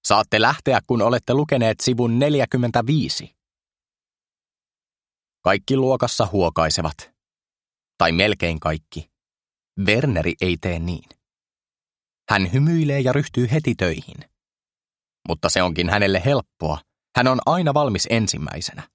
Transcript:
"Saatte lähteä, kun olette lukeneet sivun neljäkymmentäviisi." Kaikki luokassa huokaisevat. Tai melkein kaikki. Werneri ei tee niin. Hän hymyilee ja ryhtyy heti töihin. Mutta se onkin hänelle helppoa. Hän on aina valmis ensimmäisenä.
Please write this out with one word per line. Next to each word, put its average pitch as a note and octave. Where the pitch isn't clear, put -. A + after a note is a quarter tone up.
"Saatte G#2+
lähteä, B2+
kun A#2
olette A#2+
lukeneet C3
sivun A#2+
neljäkymmentäviisi." B2+
Kaikki G2+
luokassa B2+
huokaisevat. E2
Tai E2
melkein F2
kaikki. -
Werneri G#2
ei F2+
tee E2+
niin. E2+
Hän F#2+
hymyilee D3
ja B2+
ryhtyy B2+
heti D3+
töihin. -
Mutta E2+
se F#2+
onkin F2
hänelle G2
helppoa. E2
Hän B2
on C3
aina D#3+
valmis C#3
ensimmäisenä. -